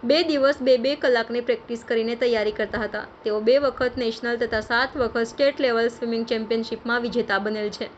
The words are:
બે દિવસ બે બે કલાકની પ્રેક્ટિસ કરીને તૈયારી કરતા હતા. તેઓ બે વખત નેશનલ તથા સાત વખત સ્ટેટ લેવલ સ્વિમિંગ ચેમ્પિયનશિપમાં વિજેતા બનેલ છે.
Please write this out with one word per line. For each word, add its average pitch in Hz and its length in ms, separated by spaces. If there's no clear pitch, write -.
બે 294 180
દિવસ 285 400
બે 254 140
બે 254 180
કલાકની 240 460
પ્રેક્ટિસ 233 480
કરીને 226 260
તૈયારી 233 360
કરતા 214 280
હતા. 214 240
તેઓ 214 160
બે 240 180
વખત 254 400
નેશનલ 240 380
તથા 226 240
સાત 240 360
વખત 233 260
સ્ટેટ 277 380
લેવલ 233 280
સ્વિમિંગ 233 360
ચેમ્પિયનશિપમાં 226 760
વિજેતા 220 360
બનેલ 214 300
છે. 208 300